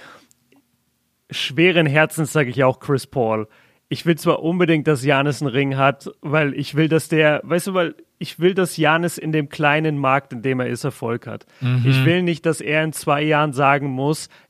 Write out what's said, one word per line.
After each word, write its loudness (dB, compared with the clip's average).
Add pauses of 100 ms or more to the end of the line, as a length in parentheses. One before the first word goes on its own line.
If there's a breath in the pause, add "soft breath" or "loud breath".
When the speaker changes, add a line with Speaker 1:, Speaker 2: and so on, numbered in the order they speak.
(1300 loud breath)
Speaker 1:
Schweren 2
Herzens 0
sage 0
ich 0
auch 0
Chris -4
Paul. -2 (420 soft breath)
Ich -6
will 2
zwar -2
unbedingt, 0
dass 0
Giannis 0
einen -2
Ring 0
hat, 0 (100)
weil -2
ich -8
will, 2
dass 0
der, 2
weißt -2
du, -6
weil -2 (280)
ich -14
will, 4
dass -2
Giannis 2
in -6
dem -2
kleinen 0
Markt, 0
in -12
dem -2
er -2
ist, -6
Erfolg -6
hat. -14 (160 soft breath)
Speaker 2:
Mhm. 0
Speaker 1:
Ich 4
will 4
nicht, -2
dass 0
er 0
in -4
zwei -2
Jahren 2
sagen 2
muss, -2 (220 soft breath)